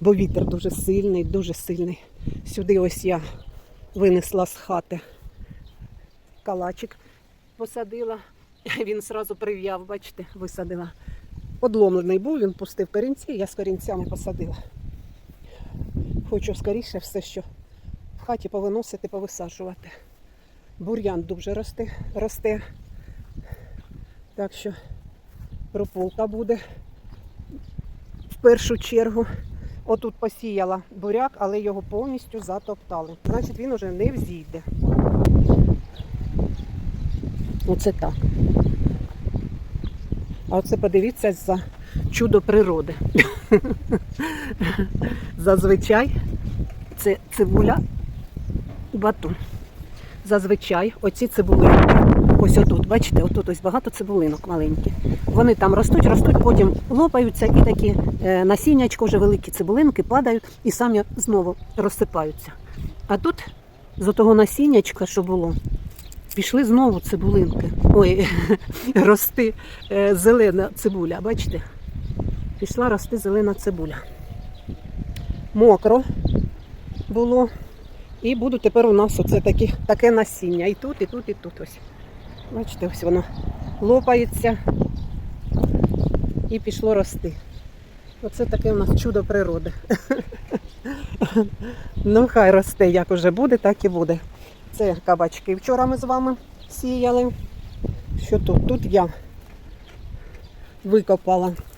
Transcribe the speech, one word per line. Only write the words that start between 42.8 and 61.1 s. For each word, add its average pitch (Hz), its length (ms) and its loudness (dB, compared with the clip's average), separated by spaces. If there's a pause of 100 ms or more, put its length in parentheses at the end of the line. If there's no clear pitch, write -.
<laughs> 208 100 6 (1800)
Зазвичай 190 800 4 (800)
це - 200 0 (200)
цибуля 214 420 4 (1120)
батун. 214 440 -2 (880)
Зазвичай 196 760 0
оці 214 260 -2
цибулинки, - 680 6 (420)
ось - 200 6
отут, - 280 4
бачите, - 360 2
отут 185 260 0
ось 175 140 -4
багато 214 280 -2
цибулинок 180 580 -2
маленьких. 156 440 0 (340)
Вони 233 280 6
там 190 200 4
ростуть, - 320 6
ростуть, - 360 8
потім 233 320 8 (160)
лопаються 247 560 4
і - 180 10
такі, 220 300 4 (300)
е, 185 200 2
насіннячко, 233 600 4
вже 214 140 4
великі 202 320 4
цибулинки 214 520 2
падають 233 400 2 (220)
і 214 60 2
самі 226 320 2 (140)